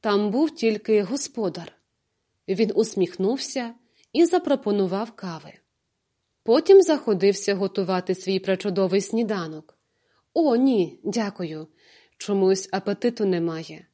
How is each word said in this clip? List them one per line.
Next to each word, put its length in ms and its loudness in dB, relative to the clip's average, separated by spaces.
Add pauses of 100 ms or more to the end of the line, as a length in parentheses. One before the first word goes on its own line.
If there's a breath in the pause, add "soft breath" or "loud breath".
Там 300 0
був 200 0
тільки 520 0
господар. 680 -6 (760)
Він 260 0
усміхнувся 1000 -2 (380 soft breath)
і 140 4
запропонував 880 -2
кави. 400 -14 (880)
Потім 400 8
заходився 720 2
готувати 600 -2
свій 240 -2
пречудовий 600 0
сніданок. 760 -6 (560)
«О, 220 2
ні, 480 2
дякую. 640 -6 (480 soft breath)
Чомусь 560 0
апетиту 520 -4
немає». 680 -4